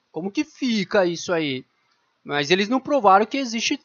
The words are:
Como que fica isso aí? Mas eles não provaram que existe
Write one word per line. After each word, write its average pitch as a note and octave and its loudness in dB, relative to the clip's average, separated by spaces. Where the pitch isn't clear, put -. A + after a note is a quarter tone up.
Como F3+ -8
que D4+ -2
fica G#3+ -2
isso F3 -4
aí? C#3+ -2
Mas C#3+ -4
eles F#3+ 2
não B3+ 0
provaram G#3+ 4
que B3 -6
existe B3 -4